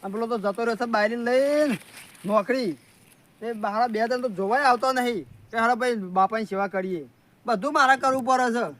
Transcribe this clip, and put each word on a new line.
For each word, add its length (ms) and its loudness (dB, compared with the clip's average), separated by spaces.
આમ 100 -10
પેલો 140 -4
તો 120 -4
જતો 260 -4
રહ્યો 100 -2
છે 120 -4
બાયરી 300 0
લઈને 640 2
નોકરી, 460 0
તે 120 -8
મારા 340 -2
બે 120 -2
જણ 240 0
તો 60 -2
જોવાય 340 0
આવતો 300 4
નહીં 320 -2
કે 80 -4
હારા 160 4
ભાઈ 200 0
બાપાની 500 0
સેવા 220 -4
કરીએ. 420 -4
બધું 260 0
મારા 240 6
કરવું 280 0
પડે 340 2
છે 220 -4